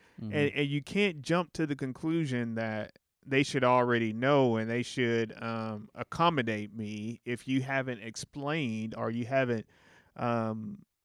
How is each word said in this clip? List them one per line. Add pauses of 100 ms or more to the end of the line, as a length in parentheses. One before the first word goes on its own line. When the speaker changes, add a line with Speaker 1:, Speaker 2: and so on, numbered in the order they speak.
(220)
Speaker 1:
Mm-hmm.
Speaker 2:
And,
and
you
can't
jump
to
the
conclusion
that (280)
they
should
already
know
and
they
should, (100)
um,
accommodate
me
if
you
haven't
explained
or
you
haven't, (500)
um, (260)